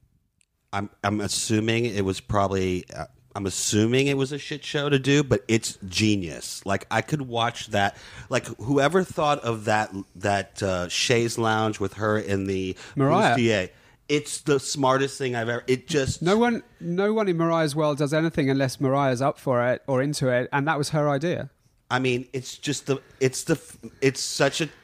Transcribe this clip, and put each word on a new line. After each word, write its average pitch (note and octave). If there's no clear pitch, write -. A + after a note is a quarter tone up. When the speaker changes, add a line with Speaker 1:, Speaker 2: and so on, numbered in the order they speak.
Speaker 1:
I'm, G2+
I'm G#2
assuming A2
it G2+
was F#2+
probably, F#2+
uh, D#2+
I'm G2+
assuming A#2
it C#3
was C3+
a D3
shit C#3+
show C#3+
to C#3+
do, C#3
but B2
it's -
genius. F2+
Like, G2
I A2+
could D3
watch A#2
that. G2+
Like, B2
whoever C#3+
thought D3
of A2
that, G#2+
that, G2
uh, F2+
chaise A#2
lounge A2
with G2
her G#2+
in G2
the F#2+
Speaker 2:
Mariah. C#3+
Speaker 1:
bustier, A2+
it's D3
the C#3+
smartest C3+
thing C3
I've A2+
ever, A#2+
it B2+
just C3+
Speaker 2:
No F3+
one, A#3
no F3+
one A3
in F3
Mariah's E3
world D3+
does D3
anything D#3
unless C3+
Mariah's C3+
up C#3+
for A#2+
it B2
or B2+
into C#3+
it, B2
and C#3
that D#3
was D3
her D3+
idea. C#3
Speaker 1:
I B2
mean, B2+
it's C3
just -
the, C#3
it's C3
the, D#3+
it's C3+
such -
a D#3